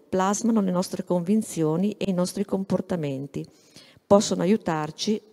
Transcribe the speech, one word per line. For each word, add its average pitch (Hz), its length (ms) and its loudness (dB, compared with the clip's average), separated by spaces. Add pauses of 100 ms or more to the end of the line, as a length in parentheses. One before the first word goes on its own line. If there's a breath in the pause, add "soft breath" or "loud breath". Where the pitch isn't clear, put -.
plasmano 202 520 2
le 185 100 0
nostre 180 320 -2
convinzioni 180 880 0
e - 180 -4
i 190 40 -2
nostri 180 300 -2
comportamenti. 156 1000 -4 (600 loud breath)
Possono 202 360 4
aiutarci 170 800 -2 (120)